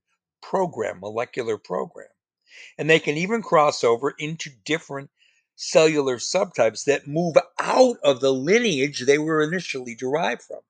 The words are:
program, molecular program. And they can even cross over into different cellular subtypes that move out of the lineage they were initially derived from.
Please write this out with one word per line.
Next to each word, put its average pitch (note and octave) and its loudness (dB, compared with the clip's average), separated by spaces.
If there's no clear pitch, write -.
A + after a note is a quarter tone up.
program, A#2+ -4
molecular A2 -6
program. B1+ -10
And D3 -6
they D#3+ 6
can D3 -4
even G3 -4
cross D3+ 2
over B2 0
into D#3 -10
different C#3+ -8
cellular D3 2
subtypes C3+ 0
that C#3 0
move D#3 0
out B3 4
of C#3 4
the C3+ 2
lineage D3 0
they C#3 4
were D#3 0
initially D3+ -6
derived D3 -4
from. - -16